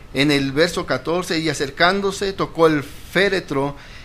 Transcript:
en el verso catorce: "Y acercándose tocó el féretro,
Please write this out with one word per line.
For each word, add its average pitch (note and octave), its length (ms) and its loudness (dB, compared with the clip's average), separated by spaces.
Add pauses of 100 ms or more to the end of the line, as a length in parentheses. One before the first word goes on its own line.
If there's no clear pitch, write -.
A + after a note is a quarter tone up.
(140)
en C#3 160 4
el C#3 220 2
verso E3+ 340 0
catorce: E3 520 -2
"Y D#3+ 100 -2
acercándose F#3 840 0
tocó E3 340 2
el D#3 160 4
féretro, F3 920 -2 (280)